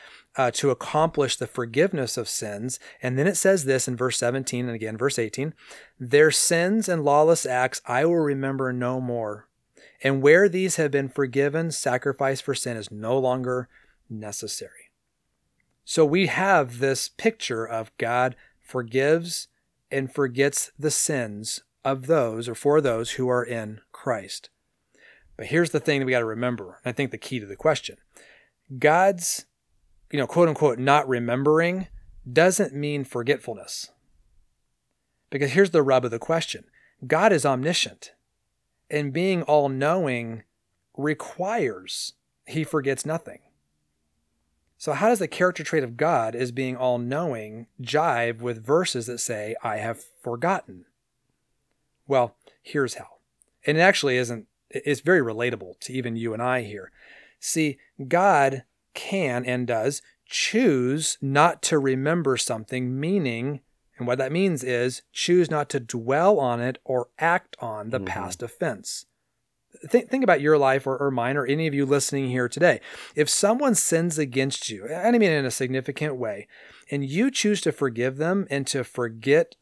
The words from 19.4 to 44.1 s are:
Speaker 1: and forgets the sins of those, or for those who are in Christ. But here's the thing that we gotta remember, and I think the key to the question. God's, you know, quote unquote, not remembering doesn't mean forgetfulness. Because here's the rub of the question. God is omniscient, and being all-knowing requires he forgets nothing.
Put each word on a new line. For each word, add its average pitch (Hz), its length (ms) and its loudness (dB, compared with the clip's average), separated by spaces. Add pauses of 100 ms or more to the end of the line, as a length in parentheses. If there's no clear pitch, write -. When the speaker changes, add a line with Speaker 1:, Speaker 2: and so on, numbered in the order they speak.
Speaker 1:
and 135 220 -4
forgets 135 640 0
the 143 120 -2
sins 110 680 -4 (240)
of 135 220 -4
those, 120 420 0
or 117 60 -8
for 147 260 4
those 117 320 0
who 127 160 -2
are 123 160 2
in 110 360 -8 (120)
Christ. - 560 -6 (880)
But 113 100 -10
here's 165 240 2
the 151 100 -2
thing 143 200 0
that 131 60 -2
we 127 60 0
gotta 120 120 2
remember, 110 600 -6
and 123 80 -4
I - 20 -16
think 135 160 -2
the 107 80 -12
key 123 220 -8
to 104 60 -12
the 98 100 -12
question. - 400 0 (800)
God's, 175 680 2 (640)
you 147 80 -2
know, 127 80 0
quote 170 220 4
unquote, 135 300 2
not 139 300 4
remembering 147 800 2 (420)
doesn't 175 440 4
mean 147 300 -4
forgetfulness. 120 880 -4 (1400)
Because 139 220 -2
here's 185 180 4
the 160 120 4
rub 131 220 4
of 117 60 -4
the 117 80 -4
question. - 460 -4 (420)
God 185 260 6
is 151 140 4
omniscient, 135 640 -2 (800)
and 147 240 -2
being 180 300 0
all-knowing 139 1000 0 (540)
requires 147 1200 -4 (320)
he 156 180 -4
forgets 139 420 -2
nothing. - 320 -8 (1400)